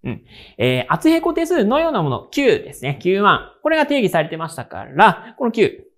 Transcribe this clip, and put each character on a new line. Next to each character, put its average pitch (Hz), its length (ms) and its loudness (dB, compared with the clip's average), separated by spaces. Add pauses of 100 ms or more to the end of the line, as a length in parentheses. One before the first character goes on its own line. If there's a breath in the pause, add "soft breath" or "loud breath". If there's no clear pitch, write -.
う 135 80 -6
ん。 - 140 -12 (320 loud breath)
え 127 300 0
ー、 147 60 -2
圧 311 160 0
平 330 120 2
方 339 120 -2
定 330 120 -2
数 330 200 0
の 254 140 2
よ 330 100 0
う - 20 -4
な 202 120 -2
も 143 60 0
の、 - 200 -6
Q 262 300 2
で - 140 -14
す - 100 -18
ね。 139 180 -6
キ 180 120 0
ュ - 20 2
ー 196 60 -2
ワ 196 120 4
ン。 - 180 -4 (120)
こ 302 60 0
れ 320 80 2
が 294 100 2
定 285 140 0
義 190 100 0
さ 165 100 0
れ 156 80 -4
て 165 80 -10
ま 160 100 -8
し - 80 -14
た 120 100 -10
か 98 200 -14
ら、 196 520 2
こ 254 80 -4
の 233 60 0
Q。 - 340 0 (120)